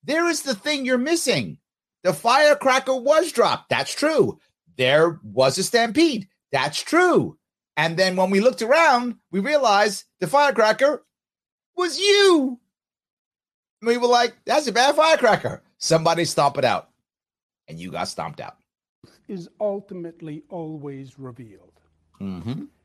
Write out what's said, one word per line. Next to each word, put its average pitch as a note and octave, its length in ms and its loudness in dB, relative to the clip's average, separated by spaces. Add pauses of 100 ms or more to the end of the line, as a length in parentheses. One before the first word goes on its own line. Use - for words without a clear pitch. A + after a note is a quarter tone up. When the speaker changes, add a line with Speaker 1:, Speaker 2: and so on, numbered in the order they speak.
Speaker 1:
There D#4+ 240 -2
is D#4 140 -4
the C4 120 -4
thing C#4 300 -6
you're B3+ 140 0
missing. A#3+ 600 -2 (460)
The F3+ 80 2
firecracker C4 800 2
was D4+ 380 0
dropped. E3 380 0
That's C3 240 -2
true. C#4 460 0 (360)
There D3 460 2
was B2+ 360 0
a F#3+ 60 -2
stampede. A#3 640 0 (220)
That's C#3 300 -4
true. D4 580 2 (380)
And E3 200 -2
then F#3 200 0
when F#3+ 140 0
we G3 100 2
looked A#3+ 220 0
around, B3 540 2 (140)
we F#3+ 100 -2
realized G#3+ 640 0 (160)
the F#3 60 -2
firecracker C4 800 2 (720)
was F4 220 -4
you. F#4 640 2 (1200)
We A#3 140 0
were A#3+ 100 -2
like, A#3+ 380 2
"That's C#4 240 0
a G3+ 40 -4
bad C4 220 2
firecracker. B3+ 680 2 (140)
Somebody E3 460 0
stomp D3+ 320 0
it C#3 80 0
out." A2+ 260 0 (760)
And D#2+ 140 -18
you F2+ 100 -12
got E2+ 160 -6
stomped D#2 340 -12
out. - 180 -16 (680)
Speaker 2:
Is F3+ 200 -14 (120)
ultimately F3 880 -10
always C#3+ 680 -14
revealed. A#2+ 600 -20 (400)
Speaker 1:
Mm-hmm. G2 440 -10 (200)